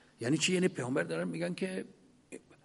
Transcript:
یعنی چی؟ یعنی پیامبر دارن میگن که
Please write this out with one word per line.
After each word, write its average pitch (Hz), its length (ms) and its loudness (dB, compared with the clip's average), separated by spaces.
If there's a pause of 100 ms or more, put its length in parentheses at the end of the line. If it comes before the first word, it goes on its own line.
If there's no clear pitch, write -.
(200)
یعنی 131 180 4
چی؟ 180 160 2
یعنی 180 140 4
پیامبر 135 340 0
دارن 170 260 -2
میگن 170 260 -4
که 190 300 -4 (800)